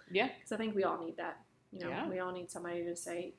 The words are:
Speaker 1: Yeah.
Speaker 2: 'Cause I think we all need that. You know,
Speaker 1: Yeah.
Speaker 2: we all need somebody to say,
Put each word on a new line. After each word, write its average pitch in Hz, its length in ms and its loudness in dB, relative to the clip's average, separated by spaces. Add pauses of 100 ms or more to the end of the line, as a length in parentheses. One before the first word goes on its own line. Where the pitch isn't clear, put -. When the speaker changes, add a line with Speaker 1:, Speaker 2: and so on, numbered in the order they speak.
Speaker 1:
Yeah. 208 200 4
Speaker 2:
'Cause - 240 -6
I 208 40 4
think 220 160 2
we 196 120 6
all 165 120 4
need 165 200 -4
that. 170 260 -4 (280)
You 185 100 -8
know, 170 80 0
Speaker 1:
Yeah. 202 200 0
Speaker 2:
we 185 100 0
all 185 120 0
need 180 180 -6
somebody 175 360 -2
to 170 100 -2
say, 175 440 -4